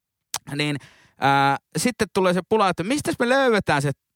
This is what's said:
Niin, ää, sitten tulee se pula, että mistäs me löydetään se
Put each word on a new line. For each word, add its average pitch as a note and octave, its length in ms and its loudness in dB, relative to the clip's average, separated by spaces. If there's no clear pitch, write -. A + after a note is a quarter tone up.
Niin, D3 200 -2
ää, C#3 400 2
sitten A3 360 -2
tulee F#3 200 2
se F3+ 160 -2
pula, G#3+ 200 2
että E3 140 -4
mistäs C#4+ 360 -4
me A#3+ 100 0
löydetään A3+ 520 2
se C#3+ 100 -2